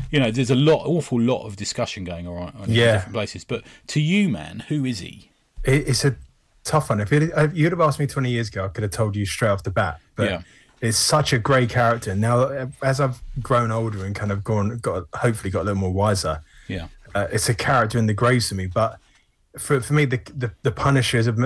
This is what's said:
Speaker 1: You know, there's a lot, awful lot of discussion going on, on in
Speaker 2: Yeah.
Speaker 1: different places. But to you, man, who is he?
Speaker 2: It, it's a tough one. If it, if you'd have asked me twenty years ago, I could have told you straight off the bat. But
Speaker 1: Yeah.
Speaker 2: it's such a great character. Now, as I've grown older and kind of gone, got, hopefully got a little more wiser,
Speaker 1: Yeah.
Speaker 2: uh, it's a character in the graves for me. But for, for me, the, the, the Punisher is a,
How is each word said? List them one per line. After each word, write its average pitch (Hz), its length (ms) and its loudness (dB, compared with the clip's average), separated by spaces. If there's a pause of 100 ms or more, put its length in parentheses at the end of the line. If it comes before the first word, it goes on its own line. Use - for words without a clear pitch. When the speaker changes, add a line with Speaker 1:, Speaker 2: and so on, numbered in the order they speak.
(120)
Speaker 1:
You 147 80 2
know, 123 100 4
there's 120 220 0
a 131 40 4
lot, 143 300 4
awful 151 340 0
lot 117 260 0
of 104 100 -12
discussion 101 480 -6
going 87 240 -8
on, 87 280 -10
on 104 100 -14
in 113 100 0
Speaker 2:
Yeah. 117 180 6
Speaker 1:
different 104 220 -2
places. 101 300 -6
But - 180 -6 (240)
to - 120 -2
you, 185 300 2
man, 85 380 -6
who 147 180 -2
is 120 140 -4
he? - 320 -16 (320)
Speaker 2:
It, 139 240 2
it's 131 180 2
a 135 100 2 (480)
tough - 260 0
one. 104 100 0
If 104 120 -4
it, 151 240 2
if 156 200 2
you'd 165 160 2
have 175 100 0
asked 151 180 2
me 147 60 0
twenty 131 260 -2
years 117 180 -2
ago, 95 160 -4
I - 20 -2
could 101 160 -6
have 101 80 -2
told 107 240 0
you 104 100 -2
straight 107 240 0
off 98 140 0
the 98 80 -4
bat. 90 280 -2 (160)
But 101 140 0
Speaker 1:
Yeah. 87 120 -4 (400)
Speaker 2:
it's 113 180 0
such - 340 2
a 127 60 4
great 127 320 4
character. 117 420 2
Now, 123 560 2 (140)
as 135 180 2
I've 131 220 -2 (180)
grown 120 300 2
older 110 340 -2
and 101 80 -4
kind 107 180 -4
of 101 120 -4
gone, 110 340 0
got, 92 280 -4 (100)
hopefully 113 340 -2
got 95 120 -2
a 87 40 -2
little 98 160 0
more 92 100 0
wiser, 92 520 0 (240)
Speaker 1:
Yeah. 82 200 -8 (280)
Speaker 2:
uh, 101 160 -2
it's 110 180 0
a 120 60 0
character 120 420 2
in 113 80 2
the 107 80 2
graves 120 360 2
for 101 60 -6
me. 95 120 -4
But 110 320 -2 (580)
for, 139 240 0
for 127 120 -4
me, 151 120 4
the, 127 160 0 (160)
the, 123 140 -4 (100)
the 135 100 0
Punisher 135 460 2
is 113 100 4
a, 120 60 2 (120)